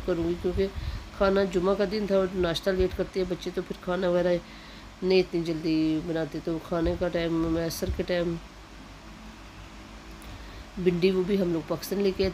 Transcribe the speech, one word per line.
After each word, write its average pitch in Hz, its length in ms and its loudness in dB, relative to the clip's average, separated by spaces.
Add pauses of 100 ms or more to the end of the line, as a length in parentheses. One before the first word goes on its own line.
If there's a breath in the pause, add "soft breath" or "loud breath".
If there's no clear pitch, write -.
करूँगी 170 280 2
क्योंकि 185 320 0 (520 loud breath)
खाना 196 260 6
जुम्मा 185 300 2
का 202 100 2
दिन 202 220 0
था 196 120 4
और 190 160 2
नाश्ता 175 360 0
late 185 240 2
करते 190 260 -2
हैं 185 80 0
बच्चे 180 220 -4
तो 185 120 -2
फिर - 220 -6
खाना 180 240 0
वगैरह 175 320 4 (600 loud breath)
नहीं 185 160 6
इतनी 180 240 2
जल्दी 156 580 2
बनाते। 160 400 -2
तो 165 180 -2
खाने 170 380 0
का 180 120 0
time 170 240 0 (140)
मैं 165 200 2
असर 180 240 -4
के - 120 -2
time 170 360 0 (2500 loud breath)
भिंडी 180 300 4
वो 185 140 2
भी 196 120 2
हम 175 160 2
लोग 156 160 -2
पाकिस्तान 180 320 -2
लेके 196 240 2
आए 190 100 0